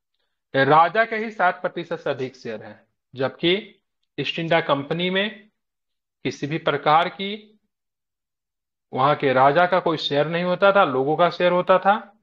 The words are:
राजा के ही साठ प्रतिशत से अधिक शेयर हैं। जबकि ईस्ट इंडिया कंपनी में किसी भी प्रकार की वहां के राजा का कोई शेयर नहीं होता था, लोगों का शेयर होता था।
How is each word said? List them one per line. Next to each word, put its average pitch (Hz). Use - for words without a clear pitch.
राजा 165
के 226
ही 214
साठ 180
प्रतिशत 170
से 156
अधिक 131
शेयर 107
हैं। 107
जबकि 170
ईस्ट -
इंडिया 165
कंपनी 165
में 202
किसी -
भी 156
प्रकार 156
की 196
वहां 143
के 139
राजा 147
का 180
कोई 165
शेयर 147
नहीं 170
होता 180
था, 196
लोगों 139
का 170
शेयर 180
होता 180
था। 208